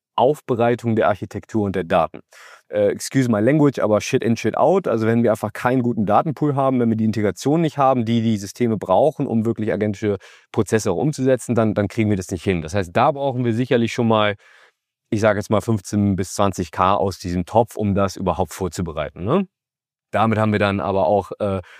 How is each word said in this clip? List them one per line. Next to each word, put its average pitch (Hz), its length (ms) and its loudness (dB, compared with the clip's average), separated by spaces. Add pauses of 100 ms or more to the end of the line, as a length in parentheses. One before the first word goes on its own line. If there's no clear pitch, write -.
(160)
Aufbereitung 117 800 0
der 90 120 2
Architektur 104 560 -4
und 98 120 -2
der 90 100 -2
Daten. 85 340 0 (500)
Äh, 101 200 2
excuse 123 420 -2
my 104 100 2
language, 143 380 2
aber 104 200 2
shit 123 240 -2
in, 113 140 0
shit - 180 -4
out. 180 320 2
Also 110 200 0
wenn 117 160 2
wir 107 80 4
einfach 107 220 -2
keinen 127 280 0
guten 113 240 -2
Datenpool 135 500 0
haben, 135 240 0
wenn 117 100 2
wir 113 60 2
die 110 80 0
Integration 110 580 0
nicht 147 180 -2
haben, 131 260 2
die 117 160 0
die 110 160 0
Systeme 110 400 -2
brauchen, 117 480 2
um 113 180 0
wirklich 107 300 -2
agentische 101 440 -2 (340)
Prozesse 110 400 0
auch 85 60 0
umzusetzen, 131 580 0
dann, 110 180 2
dann 104 140 0
kriegen 107 240 0
wir 98 60 2
das 92 120 -8
nicht 92 140 -6
hin. 90 180 0
Das 78 140 -8
heißt, 90 180 -2
da 127 180 4
brauchen 139 320 -4
wir 117 120 0
sicherlich 120 360 0
schon 120 160 0
mal, 107 280 2 (760)
ich 110 100 -2
sage 104 200 4
jetzt - 100 -8
mal 104 120 2
fünfzehn 101 540 0
bis 92 200 -6
zwanzig 98 340 0
K 95 240 2
aus 98 240 -2
diesem 90 280 -4
Topf, - 300 0
um 101 200 -2
das 98 200 0
überhaupt 92 380 -4
vorzubereiten, 80 720 -8
ne? 180 220 0 (640)
Damit 107 260 2
haben 107 140 2
wir 104 80 0
dann 98 200 0
aber 95 280 0
auch, 98 320 0
äh, 95 220 -2 (180)